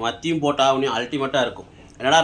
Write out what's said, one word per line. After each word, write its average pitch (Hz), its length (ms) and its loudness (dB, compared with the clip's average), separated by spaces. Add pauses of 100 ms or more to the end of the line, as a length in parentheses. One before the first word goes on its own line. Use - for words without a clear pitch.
மத்தியும் 160 360 -2
போட்டா 143 280 2
அவனையும் 131 260 0
அல்டிமேட்டாக 135 480 -2
இருக்கும். 95 260 -10 (260)
என்னடா 139 260 2